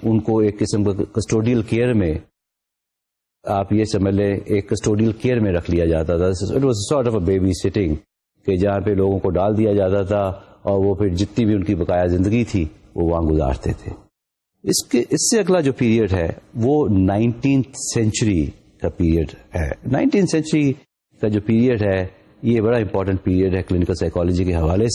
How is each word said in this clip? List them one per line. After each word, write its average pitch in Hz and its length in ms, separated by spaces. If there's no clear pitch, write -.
ان 110 160
کو 110 200
ایک 104 200
قسم 104 240
کا 98 200
کسٹوڈیل 113 580
کیئر 120 320
میں، 90 200
آپ 98 280
یہ 107 180
سمجھ 98 240
لیں، 101 180
ایک 104 240
کسٹوڈیل 110 420
کیئر 123 280
میں 104 120
رکھ 85 200
لیا 85 140
جاتا 82 320
تھا۔ 90 120
It 135 120
was 113 160
sort 123 160
of 110 120
a - 60
baby 95 240
sitting، 92 340
کہ 98 120
جہاں 98 280
پہ 107 60
لوگوں 95 280
کو 98 100
ڈال 98 280
دیا 107 160
جاتا 98 300
تھا 101 200
اور 98 240
وہ 101 100
پھر 98 200
جتنی 104 300
بھی 104 80
ان 95 100
کی 98 120
بقایا 87 320
زندگی 95 440
تھی 87 140
وہ 85 140
وہاں 85 120
گزارتے 76 500
تھے۔ - 80
اس - 260
کے، 262 200
اس - 220
سے 226 80
اگلا 185 220
جو 135 160
پیریڈ 110 360
ہے 85 140
وہ 127 200
نائنٹینتھ 117 880
سینچری 107 520
کا 87 80
پیریڈ 82 440
ہے۔ 78 140
نائنٹینتھ - 400
سینچری 156 400
کا 113 60
جو 104 140
پیریڈ 113 420
ہے 95 220
یہ 117 180
بڑا 117 160
امپورٹنٹ 95 460
پیریڈ 92 320
ہے 92 80
کلینیکل 90 360
سائیکالوجی 87 440
کے 90 120
حوالے 85 400